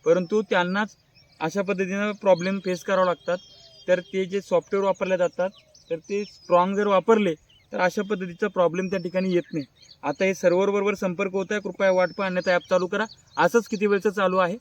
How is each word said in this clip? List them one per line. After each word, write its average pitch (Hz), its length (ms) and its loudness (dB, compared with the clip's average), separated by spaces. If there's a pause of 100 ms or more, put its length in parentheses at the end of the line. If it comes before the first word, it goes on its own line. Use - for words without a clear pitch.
परंतु 180 360 2
त्यांनाच 196 540 -2 (440)
अशा 165 220 -4
पद्धतीनं 196 500 -2
प्रॉब्लेम 196 540 0
फेस 180 180 -4
करावं 185 220 0
लागतात. 175 320 -4 (500)
तर 180 120 2
ते 190 260 -6
जे 190 160 -4
सॉफ्टवेअर 196 440 -2
वापरले 185 320 0
जातात, 180 320 -2 (400)
तर 165 60 -2
ते 202 300 -6
स्ट्रॉंग 180 500 2
जर 208 120 0
वापरले, 202 460 2 (380)
तर 208 80 -6
अशा 185 220 0
पद्धतीचा 190 460 -4
प्रॉब्लेम 180 400 0
त्या 185 120 -4
ठिकाणी 185 340 -2
येत 170 200 0
नाही. 151 120 -6 (380)
आता 147 220 -2
हे 190 80 0
सर्व्हर 185 360 2
बरोबर 202 240 0
संपर्क 190 380 -4
होत 190 200 -4
आहे, 208 80 -2
कृपया 190 320 0
वाट 185 260 2
पहा, 196 100 -2
अन्यथा 180 240 -2
ॲप 175 180 2
चालू 185 180 2
करा. 202 180 -2 (320)
असंच 196 300 2
किती 208 180 -2
वेळचं 202 240 2
चालू 190 280 0
आहे 185 240 0